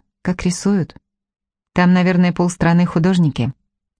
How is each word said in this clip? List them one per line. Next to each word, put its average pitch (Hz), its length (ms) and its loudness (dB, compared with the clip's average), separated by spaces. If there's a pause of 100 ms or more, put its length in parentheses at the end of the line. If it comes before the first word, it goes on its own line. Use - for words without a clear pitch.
(220)
как 180 220 -6
рисуют. 180 520 -4 (760)
Там, 180 200 4
наверное, 180 400 2
полстраны 175 520 0
художники. 165 680 0 (460)